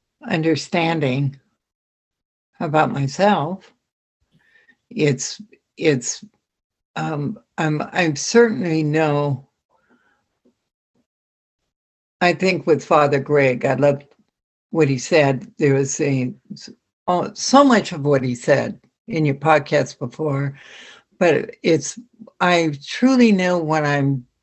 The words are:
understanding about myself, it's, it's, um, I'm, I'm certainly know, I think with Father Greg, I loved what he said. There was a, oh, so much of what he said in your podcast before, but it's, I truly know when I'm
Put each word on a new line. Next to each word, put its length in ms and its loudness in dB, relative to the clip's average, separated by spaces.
understanding 1120 -2
about 320 0
myself, 800 -2
it's, 500 -2
it's, 480 -2
um, 420 -6
I'm, 240 -2
I'm 240 -2
certainly 640 2
know, 680 0
I 120 2
think 320 -2
with 180 2
Father 360 2
Greg, 460 0
I 100 0
loved 300 0
what 160 2
he 100 0
said. 600 0
There 160 2
was 260 -4
a, 320 -2
oh, 260 -2
so 300 4
much 280 2
of 140 -8
what 180 2
he 100 -4
said 460 -2
in 180 -2
your 100 0
podcast 640 0
before, 580 -6
but 340 0
it's, 360 0
I 340 2
truly 460 4
know 260 2
when 280 -2
I'm 400 0